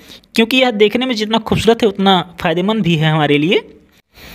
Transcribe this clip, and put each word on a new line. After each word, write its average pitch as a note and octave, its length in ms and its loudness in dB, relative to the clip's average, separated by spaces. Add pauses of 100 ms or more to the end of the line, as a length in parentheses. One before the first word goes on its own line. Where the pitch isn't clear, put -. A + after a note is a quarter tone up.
(360)
क्योंकि A3+ 220 0
यह B3+ 160 2
देखने G#3 320 0
में B3+ 100 -4
जितना G#3+ 240 -2
खूबसूरत G#3+ 440 0
है A#3 40 2
उतना F#3+ 540 0
फ़ायदेमंद F#3 420 -2
भी E3+ 120 2
है D#3 160 0
हमारे D3 260 2
लिए। F#3 240 0 (720)